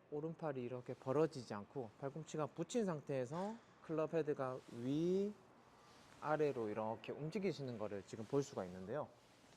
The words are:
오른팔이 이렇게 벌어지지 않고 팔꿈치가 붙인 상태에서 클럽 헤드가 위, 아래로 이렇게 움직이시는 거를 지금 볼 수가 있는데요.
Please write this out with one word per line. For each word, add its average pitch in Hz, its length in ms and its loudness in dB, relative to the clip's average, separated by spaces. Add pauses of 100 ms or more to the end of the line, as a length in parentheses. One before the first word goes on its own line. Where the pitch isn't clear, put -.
(100)
오른팔이 151 520 -2
이렇게 123 320 -4
벌어지지 135 600 2
않고 104 440 -6
팔꿈치가 151 480 -4
붙인 208 380 0
상태에서 156 720 -2 (260)
클럽 156 320 0
헤드가 139 460 2 (220)
위, 180 500 4 (880)
아래로 143 480 4
이렇게 107 420 -2
움직이시는 143 640 -2
거를 101 300 -4
지금 110 180 -6
볼 143 200 4
수가 113 220 -4
있는데요. 95 420 -4 (480)